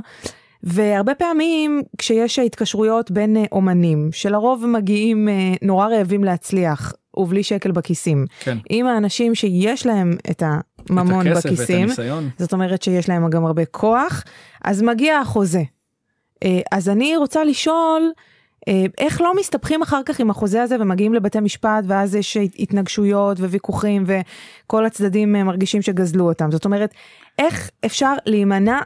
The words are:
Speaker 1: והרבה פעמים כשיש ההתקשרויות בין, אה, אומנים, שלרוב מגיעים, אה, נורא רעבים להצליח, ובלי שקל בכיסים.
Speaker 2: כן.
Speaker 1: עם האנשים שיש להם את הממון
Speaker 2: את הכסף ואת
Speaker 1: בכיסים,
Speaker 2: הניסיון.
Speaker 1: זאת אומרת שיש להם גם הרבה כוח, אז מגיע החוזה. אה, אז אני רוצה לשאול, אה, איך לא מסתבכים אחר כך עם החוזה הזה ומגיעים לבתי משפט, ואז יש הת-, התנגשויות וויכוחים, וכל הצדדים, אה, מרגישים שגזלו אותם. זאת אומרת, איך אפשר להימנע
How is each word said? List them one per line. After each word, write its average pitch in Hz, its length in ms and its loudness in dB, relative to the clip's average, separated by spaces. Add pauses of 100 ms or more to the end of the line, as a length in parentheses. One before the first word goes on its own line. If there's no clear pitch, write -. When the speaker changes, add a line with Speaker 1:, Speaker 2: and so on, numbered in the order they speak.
(640)
Speaker 1:
והרבה 202 520 2
פעמים 311 680 0 (160)
כשיש 226 400 0
ההתקשרויות 220 720 0
בין, 214 260 2
אה, 214 160 2
אומנים, 175 600 2
שלרוב 226 540 0
מגיעים, 214 600 2
אה, 208 60 0 (280)
נורא 190 260 2
רעבים 202 360 2
להצליח, 180 680 0 (240)
ובלי 190 260 0
שקל 196 280 -2
בכיסים. 165 540 0 (160)
Speaker 2:
כן. 123 180 -4 (120)
Speaker 1:
עם 240 160 0
האנשים 226 480 0
שיש 208 520 0
להם 190 300 2 (140)
את 175 120 -4 (480)
הממון 185 360 2
Speaker 2:
את 208 60 4
הכסף 262 180 0
ואת 196 40 0
Speaker 1:
בכיסים, 175 280 0
Speaker 2:
הניסיון. 147 560 -2
Speaker 1:
זאת 175 140 -4
אומרת 185 300 -2
שיש 180 260 0
להם 170 220 0
גם 165 160 0
הרבה 160 180 0
כוח, 233 600 -2 (400)
אז 202 180 0
מגיע 240 360 2
החוזה. 196 440 0 (800)
אה, 185 160 2 (120)
אז 190 160 0
אני 262 280 2
רוצה 311 280 0
לשאול, 320 680 2 (560)
אה, 190 160 2 (140)
איך 294 220 0
לא 339 160 2
מסתבכים 320 460 -2
אחר 294 240 -2
כך 302 140 -4
עם 220 100 2
החוזה 208 320 0
הזה 247 180 0
ומגיעים 202 340 2
לבתי 214 260 0
משפט, 214 480 0
ואז 196 260 0
יש 208 220 -2
הת-, 202 220 -2
התנגשויות 202 840 0
וויכוחים, 196 640 -2
וכל - 800 -4
הצדדים, 208 500 0
אה, 196 80 2
מרגישים 190 380 0
שגזלו 180 460 0
אותם. 165 220 0
זאת 156 140 -2
אומרת, 202 300 0 (440)
איך 285 320 -2 (160)
אפשר 269 260 0 (140)
להימנע 202 600 2